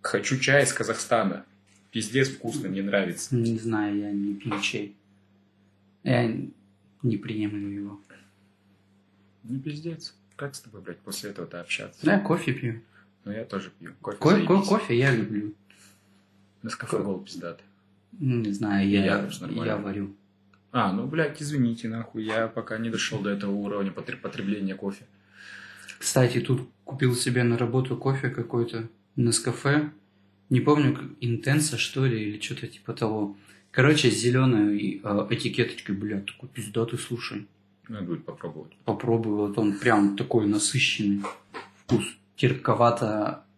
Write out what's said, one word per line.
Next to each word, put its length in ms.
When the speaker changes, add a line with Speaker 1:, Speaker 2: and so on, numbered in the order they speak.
Speaker 1:
Хочу 360
чай 260
из 80
Казахстана. 720
Пиздец 380
вкусно, 400
мне 140
нравится. 520
Speaker 2:
Не 240
знаю, 400
я 140
не 220
пью 260
чай. 340
Я 280
не 140
приемлю 520
его. 320
Speaker 1:
Ну, 160
пиздец. 540
Как 180
с 60
тобой, 220
блядь, 160
после 320
этого-то 300
общаться? 440
Speaker 2:
Да, 100
я 60
кофе 320
пью. 280
Speaker 1:
Ну, 80
я 120
тоже 340
пью. 220
Кофе 180
Speaker 2:
Ко-, 120
ко-, 60
Speaker 1:
заебись. 320
Speaker 2:
кофе 300
я 160
люблю. 400
Speaker 1:
Нескафе 360
Speaker 2:
Ко- 40
Speaker 1:
Голд 240
пиздатый. 380
Speaker 2:
Не 340
знаю, 340
Speaker 1:
И 40
Speaker 2:
я, 260
Speaker 1:
Яндекс 240
нормально. 300
Speaker 2:
я 60
варю. 400
Speaker 1:
А, 200
ну, 140
блядь, 340
извините, 480
нахуй, 360
я 240
пока 300
не 120
дошел 300
до 100
этого 220
уровня 400
потр-, 280
потребления 540
кофе. 300
Speaker 2:
Кстати, 420
тут 280
купил 300
себе 300
на 120
работу 400
кофе 340
какой-то, 580
Нескафе. 760
Не 100
помню, 340
как, 100
Интенса, 580
что 260
ли, 260
или 100
что-то 280
типа 240
того. 440
Короче, 400
зеленую, 680
э, 280
этикеточкой, 680
блядь, 300
такой 220
пиздатый, 500
слушай. 480
Speaker 1:
Надо 180
будет 180
попробовать. 480
Speaker 2:
Попробую, 520
вот 220
он 200
прям 380
такой 300
насыщенный. 760
Вкус 200
терпковато. 1080